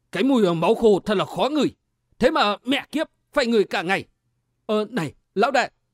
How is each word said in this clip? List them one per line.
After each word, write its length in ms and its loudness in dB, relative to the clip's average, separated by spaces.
"Cái 100 -4
mùi, 240 2
ờ, 80 2
máu 200 0
khô 260 2
thật 160 -2
là 80 0
khó 240 -2
ngửi. 260 -2
Thế 120 2
mà 340 0
mẹ 280 -4
kiếp, 140 -4
phải 140 0
ngửi 180 2
cả 180 -4
ngày. 220 -2
Ờ, 240 -2
này, 240 -6
lão 160 2
đại, 200 0